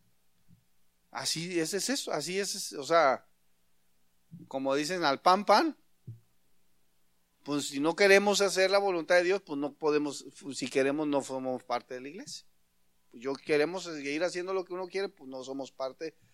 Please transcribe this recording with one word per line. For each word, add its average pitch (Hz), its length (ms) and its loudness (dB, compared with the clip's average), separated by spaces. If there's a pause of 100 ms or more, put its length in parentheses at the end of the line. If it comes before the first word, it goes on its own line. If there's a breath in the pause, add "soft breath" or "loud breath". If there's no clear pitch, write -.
(1120)
Así 165 480 -4
es, 156 140 -2
es 196 160 -4
eso, 277 220 -4
así 165 280 -4
es, 196 140 -4
es, - 200 -10
o 139 100 -10
sea, 139 420 4 (1200)
como 135 280 -2
dicen, 160 280 -2
al 139 180 2
pan, 190 240 4
pan. 240 300 4 (1700)
Pues 143 260 -4
si 143 100 -6
no 160 160 0
queremos 202 460 6
hacer 185 280 2
la 196 80 4
voluntad 180 380 2
de 175 80 6
Dios, 190 180 0
pues 147 160 -8
no 143 160 -4
podemos, 147 520 -2 (280)
si 127 140 -6
queremos, 139 400 2
no 143 140 0
formamos 127 420 -6
parte 120 320 -6
de 127 60 -12
la 135 80 -14
iglesia. 208 360 -16 (640)
Pues 117 140 -20
yo 135 100 -2
queremos 156 520 0
seguir 151 380 -4
haciendo 180 300 -4
lo 190 120 -2
que 180 80 -12
uno 185 140 -8
quiere, 190 220 -6
pues 139 200 -20
no 131 140 -10
somos 135 280 -8
parte 131 440 -10 (180)